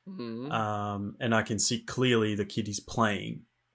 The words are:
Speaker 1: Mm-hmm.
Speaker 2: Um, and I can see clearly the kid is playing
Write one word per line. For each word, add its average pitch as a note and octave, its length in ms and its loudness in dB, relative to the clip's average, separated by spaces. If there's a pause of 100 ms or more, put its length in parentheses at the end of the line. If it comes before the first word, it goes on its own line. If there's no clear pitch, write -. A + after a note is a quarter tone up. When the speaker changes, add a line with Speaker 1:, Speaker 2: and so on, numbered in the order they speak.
Speaker 1:
Mm-hmm. B2 440 -8
Speaker 2:
Um, G#2 680 -2
and A2+ 120 2
I A2 100 4
can G#2+ 160 -2
see A#2 200 2
clearly A2+ 560 2
the G2+ 80 0
kid G#2 240 -2
is G2+ 140 -4
playing A2 600 0 (320)